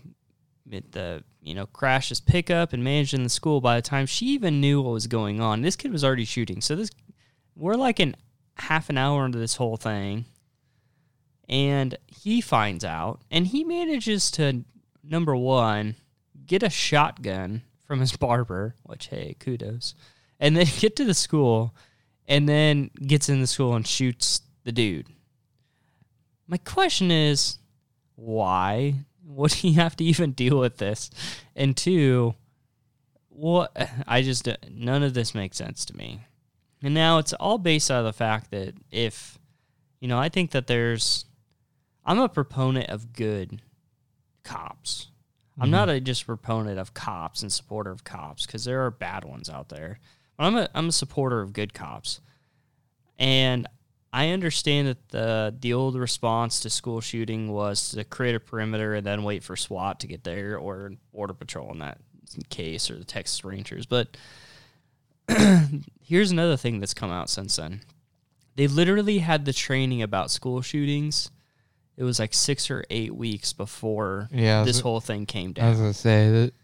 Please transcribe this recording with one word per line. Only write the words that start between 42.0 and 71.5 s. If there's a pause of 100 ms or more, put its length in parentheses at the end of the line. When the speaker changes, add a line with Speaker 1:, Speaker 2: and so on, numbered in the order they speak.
Speaker 1:
I'm
a
proponent
of
good (840)
cops. (520)
I'm
Speaker 2:
Mm-hmm.
Speaker 1:
not
a
just
proponent
of
cops
and
supporter
of
cops,
'cause
there
are
bad
ones
out
there. (380)
But
I'm
a,
I'm
a
supporter
of
good
cops. (960)
And (460)
I
understand
that
the,
the
old
response
to
school
shooting
was
to
create
a
perimeter
and
then
wait
for
swat
to
get
there,
or (180)
Border
Patrol
in
that (500)
case,
or
the
Texas
Rangers.
But (1120)
<clears throat>
here's
another
thing
that's
come
out
since
then. (760)
They
literally
had
the
training
about
school
shootings. (680)